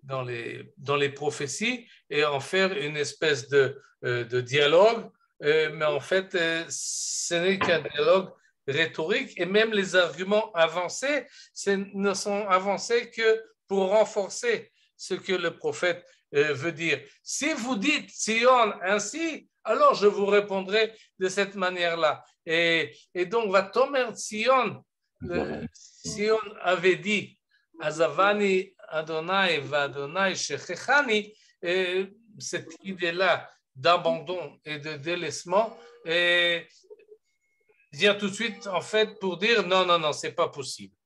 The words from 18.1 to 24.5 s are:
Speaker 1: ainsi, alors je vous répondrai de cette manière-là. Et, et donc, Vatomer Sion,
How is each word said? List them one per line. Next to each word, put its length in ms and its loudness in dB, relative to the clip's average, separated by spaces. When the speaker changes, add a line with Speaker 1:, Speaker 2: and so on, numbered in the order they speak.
Speaker 1:
ainsi, 680 -4
alors 320 4
je 120 4
vous 200 4
répondrai 680 2
de 80 0
cette 280 -2
manière-là. 680 0
Et, 500 2
et 120 -2
donc, 260 -2
Vatomer 640 2
Sion, 680 0